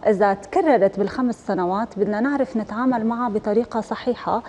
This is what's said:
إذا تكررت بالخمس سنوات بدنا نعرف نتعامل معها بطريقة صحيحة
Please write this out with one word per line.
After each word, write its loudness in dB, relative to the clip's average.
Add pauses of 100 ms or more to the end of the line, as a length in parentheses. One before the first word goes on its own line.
إذا 4
تكررت 2
بالخمس -2
سنوات -2
بدنا 0
نعرف 0
نتعامل -2
معها -2
بطريقة 0
صحيحة -4